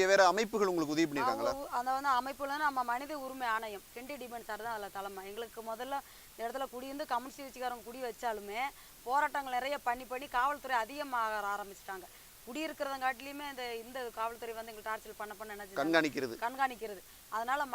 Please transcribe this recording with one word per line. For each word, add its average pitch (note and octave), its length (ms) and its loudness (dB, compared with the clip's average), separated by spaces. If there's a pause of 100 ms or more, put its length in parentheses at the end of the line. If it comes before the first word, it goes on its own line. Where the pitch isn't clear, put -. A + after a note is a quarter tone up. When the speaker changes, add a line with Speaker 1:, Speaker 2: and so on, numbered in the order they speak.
(140)
Speaker 1:
வேற G3 80 12 (100)
அமைப்புகள் G#3 400 4
உங்களுக்கு D#3 240 2
உதவி D#3+ 140 6
பண்ணிருக்காங்களா? A#3 440 2
Speaker 2:
அவங்க C#4 140 -6
ஊ-, - 120 -4
அந்த B3 180 0
வந்து C#4 220 2
அமைப்புலன்னா C#4 500 0
நம்ம C4 140 2 (100)
மனித C#4 200 -4 (120)
உரிமை C4 300 -4
ஆணையம், A3 300 -4 (100)
கிண்டி C4 280 -8
டிபன் A#3 260 -10
சார் G#3+ 160 -6
தான் A#3 100 -4
அதுல G3+ 220 -6
தலைமை. G3 320 -6
எங்களுக்கு A3+ 320 -8 (100)
முதல்ல B3+ 300 -4 (300)
இந்த - 120 -12
இடத்துல C4 300 -2
குடியிருந்து C4+ 400 -6
கம்யூனிஸ்ட் C4 320 -4
கட்சிக்காரங்க B3 440 -6
குடி C4 200 -10
வச்சாலுமே, G#3+ 520 -4 (460)
போராட்டங்கள் C#4 520 2
நிறைய C4+ 180 0 (100)
பண்ணி B3 240 0
பண்ணி C4 180 -6 (100)
காவல்துறை C4 460 2
அதிகமாக A#3+ 560 0 (140)
ஆரம்பிச்சிட்டாங்க. F#3+ 520 -8 (400)
குடியிருக்கிறதங்காட்டிலுமே C#4 1040 -2
இந்த, B3+ 140 -6 (180)
இந்த B3 160 -8 (160)
காவல்துறை A3+ 400 -4
வந்து A3+ 160 -8
எங்களுக்கு G#3+ 180 -8
டார்ச்சர் G#3+ 300 -6
பண்ண G#3 140 -8
பண்ண G#3+ 200 -10
என்ன G3+ 120 -10
செஞ்சாங்க? F#3+ 160 0
Speaker 1:
கண்காணிக்கிறது. D3 520 4 (120)
Speaker 2:
கண்காணிக்கிறது. A#3+ 560 -2 (340)
அதனால B3+ 400 2